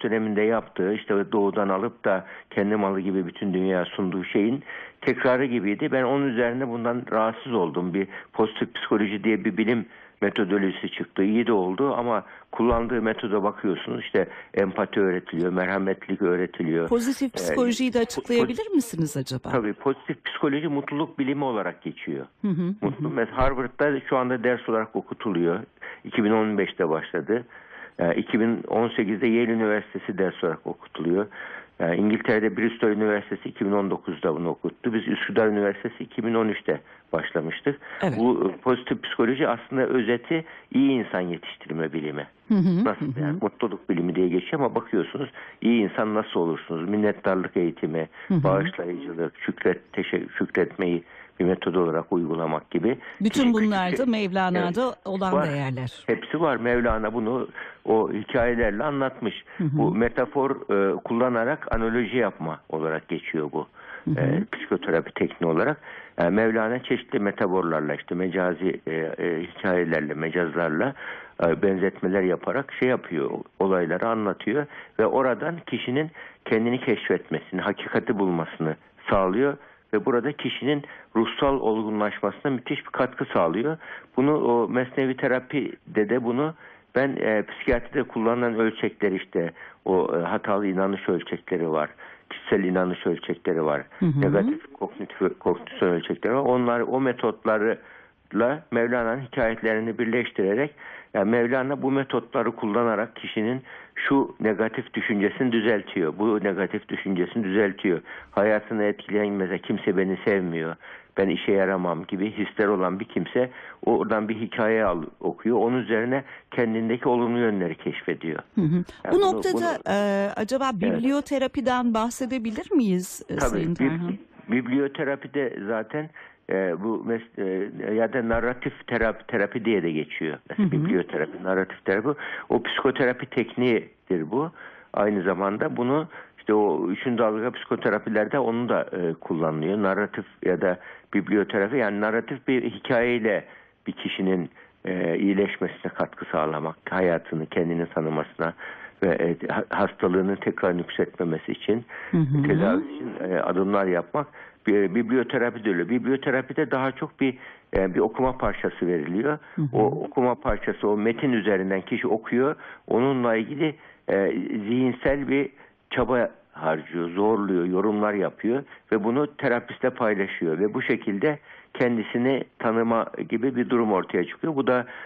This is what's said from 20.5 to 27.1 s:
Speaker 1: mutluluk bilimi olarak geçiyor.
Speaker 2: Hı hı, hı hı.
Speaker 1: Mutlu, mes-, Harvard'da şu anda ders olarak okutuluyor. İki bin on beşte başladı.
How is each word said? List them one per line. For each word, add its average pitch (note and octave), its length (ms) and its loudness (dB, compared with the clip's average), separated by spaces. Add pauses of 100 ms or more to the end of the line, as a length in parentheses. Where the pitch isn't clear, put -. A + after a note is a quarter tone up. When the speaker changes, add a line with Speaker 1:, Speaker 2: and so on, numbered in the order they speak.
Speaker 1:
mutluluk C#3+ 500 -4
bilimi C#3 260 0
olarak G2 380 -2
geçiyor. D2+ 440 -8 (160)
Speaker 2:
Hı G#3 60 0
hı, G3 40 2
hı E3+ 100 0
hı. F3+ 200 -2
Speaker 1:
Mutlu, D3+ 260 -2
mes-, A#2 220 0
Harvard'da C3 680 0
şu - 160 0
anda B2+ 280 0
ders B2 240 0
olarak A2 280 0
okutuluyor. F2+ 640 0 (440)
İki G#2+ 200 0
bin G#2 60 4
on G#2+ 280 4
beşte F2+ 300 0
başladı. E2 560 -2 (540)